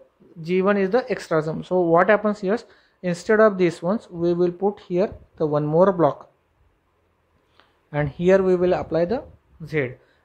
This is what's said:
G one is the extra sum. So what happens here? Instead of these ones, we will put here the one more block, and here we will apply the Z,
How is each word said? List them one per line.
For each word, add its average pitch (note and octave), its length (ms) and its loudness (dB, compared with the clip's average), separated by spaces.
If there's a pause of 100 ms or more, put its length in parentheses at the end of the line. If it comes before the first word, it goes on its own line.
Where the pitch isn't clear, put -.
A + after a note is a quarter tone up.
(480)
G F#3 140 0
one G3+ 160 2
is F#3+ 140 -2
the E3+ 180 0
extra F3 320 -2
sum. D#3 220 -6
So F#3 180 -2
what E3+ 280 4
happens G#3 320 0
here? G3+ 180 -2 (420)
Instead F3+ 380 0
of G#3+ 180 4
these E3+ 240 0
ones, F#3+ 300 -4
we F3 220 -2
will F3 180 0
put G3 360 -4
here F3+ 220 -2 (280)
the D#3+ 100 0
one D3 180 -2
more E3+ 260 4
block, D#3+ 380 -2 (1600)
and D3 260 -2
here F#3 320 4
we F#3 140 4
will F3+ 100 2
apply D#3 320 -2
the B3 180 -4 (420)
Z, C3+ 280 -4 (320)